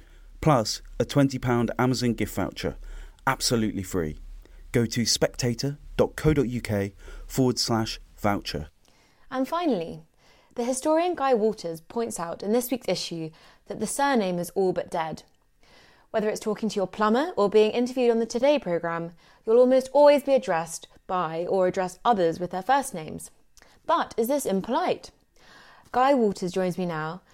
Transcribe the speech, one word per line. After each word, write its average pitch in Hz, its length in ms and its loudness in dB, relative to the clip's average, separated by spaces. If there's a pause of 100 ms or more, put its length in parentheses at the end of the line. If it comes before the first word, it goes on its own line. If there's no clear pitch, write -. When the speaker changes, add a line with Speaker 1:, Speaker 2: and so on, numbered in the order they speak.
(420)
Speaker 1:
plus 127 400 2 (180)
a 120 60 2
twenty 135 320 2
pound 120 400 0
Amazon 123 340 2
gift 107 220 -4
voucher, - 420 -4 (500)
absolutely 113 560 0
free. 80 360 -4 (540)
Go 117 120 2
to 113 220 -2
spectator 135 720 -2 (180)
dot - 200 0
co 156 180 2
dot 127 160 0
U 120 100 -4
K 101 340 -2 (320)
forward 123 320 2
slash 113 400 -2 (200)
voucher. 95 500 -2 (640)
Speaker 2:
And 262 180 -4
finally, 185 560 -2 (500)
the 240 100 -4
historian 311 520 0
Guy 269 180 2
Walters 202 460 -2
points - 400 -8
out 170 240 -8
in 202 80 0
this 240 180 0
week's - 180 -4
issue 165 420 -6 (360)
that - 140 -10
the 220 60 -2
surname 220 520 0
is - 120 -6
all 185 220 0
but 175 200 -6
dead. 160 320 -6 (880)
Whether 214 160 0
it's 208 100 -2
talking 214 300 -4
to 202 80 -4
your 190 100 0
plumber 226 500 2
or 202 140 2
being 214 220 6
interviewed 247 400 2
on 226 80 2
the 226 60 0
Today 269 340 2
programme, 170 540 -4 (300)
you'll 226 140 6
almost 254 340 6
always 294 300 8
be 277 120 2
addressed 170 520 -2 (220)
by 170 400 -2
or 185 180 2
address 185 380 -2
others 175 340 2
with 175 140 -6
their 185 100 -6
first 269 320 0
names. 160 380 -12 (520)
But 285 320 0
is 226 120 0
this 277 180 0
impolite? 240 640 -2 (800)
Guy 262 240 4
Walters 196 380 0
joins 185 260 -2
me 185 80 -2
now, 160 360 -6 (120)